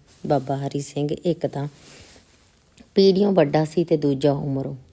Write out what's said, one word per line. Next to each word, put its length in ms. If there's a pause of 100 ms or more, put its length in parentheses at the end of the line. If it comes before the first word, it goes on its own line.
(280)
ਬਾਬਾ 300
ਹਰੀ 220
ਸਿੰਘ 300 (160)
ਇੱਕ 220
ਤਾਂ 200 (1300)
ਪੀੜ੍ਹੀਓਂ 360
ਵੱਡਾ 340
ਸੀ 180
ਤੇ 140
ਦੂਜਾ 340
ਉਮਰੋਂ। 440 (180)